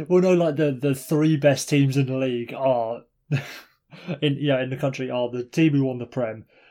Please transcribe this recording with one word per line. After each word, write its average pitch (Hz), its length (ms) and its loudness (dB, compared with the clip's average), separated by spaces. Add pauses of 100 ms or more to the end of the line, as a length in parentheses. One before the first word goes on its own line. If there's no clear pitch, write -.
well, 180 140 4
no, 185 120 4
like, 170 220 2
the, 147 160 2
the 135 220 -2
three 156 420 2
best 143 320 2
teams 139 280 4
in 139 100 4
the 131 100 -4
league 123 360 -4
are, 120 500 -2 (280)
<laughs> - 880 -8
in, 143 200 0
yeah, 139 220 0
in 131 80 -6
the 135 60 -6
country 135 340 -4
are 123 200 -2
the 123 140 -6
team 160 280 2
who 139 120 2
won 127 140 -4
the 120 80 -10
Prem, 113 380 -6 (260)